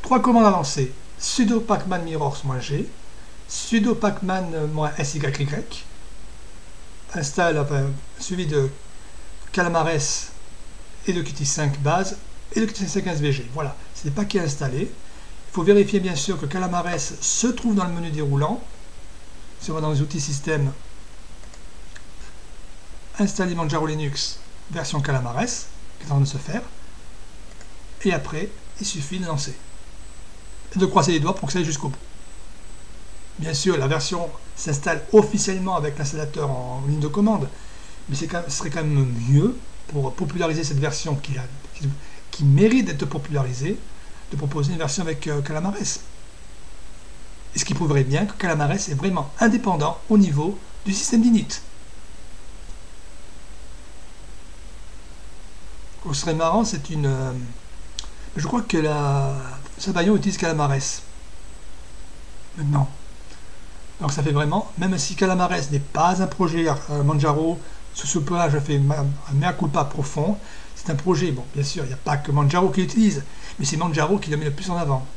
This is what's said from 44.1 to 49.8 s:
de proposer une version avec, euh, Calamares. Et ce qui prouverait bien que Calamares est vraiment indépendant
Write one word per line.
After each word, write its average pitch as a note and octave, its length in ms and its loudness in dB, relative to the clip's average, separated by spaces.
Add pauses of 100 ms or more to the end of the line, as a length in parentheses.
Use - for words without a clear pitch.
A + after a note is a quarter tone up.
de C#3+ 60 -4
proposer C#3+ 340 0
une E3 80 -2
version D#3+ 240 -2
avec, D#3+ 240 -2
euh, D3 140 0
Calamares. D#3 340 -2 (1800)
Et - 60 -2
ce - 40 0
qui - 100 -2
prouverait C#3+ 300 4
bien D3 220 2
que - 80 -4
Calamares D3+ 380 2
est F3 240 -2
vraiment E3 440 0
indépendant F#3 600 4 (100)